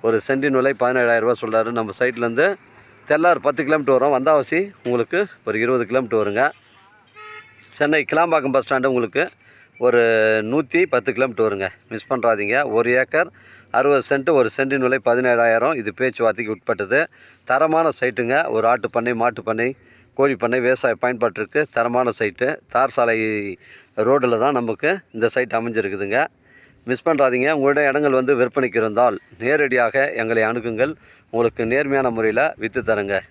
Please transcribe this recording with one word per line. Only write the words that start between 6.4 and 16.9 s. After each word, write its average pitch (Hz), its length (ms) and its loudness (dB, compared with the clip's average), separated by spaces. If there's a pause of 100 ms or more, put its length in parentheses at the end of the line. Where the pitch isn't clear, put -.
சென்னை 147 240 2 (100)
கிளாம்பாக்கம் 156 440 0
பஸ் 127 120 0
ஸ்டாண்டு 131 260 0
உங்களுக்கு 123 300 0 (640)
ஒரு 120 160 4 (480)
நூத்தி 151 300 0 (140)
பத்து 120 220 0
கிலோமீட்டர் 117 320 0
வருங்க. 98 200 -4 (240)
மிஸ் 110 180 -12
பண்றாதீங்க. 113 480 0 (200)
ஒரு 117 120 2 (120)
ஏக்கர் - 280 -2 (480)
அறுபது 139 320 2
சென்ட், 139 200 0 (100)
ஒரு 113 160 2
சென்டின் 135 300 0
விலை 131 120 2 (100)
பதினேழாயிரம். 120 720 2
இது 104 200 -6
பேச்சுவார்த்தைக்கு 113 560 -2
உட்பட்டது. 104 440 -2 (500)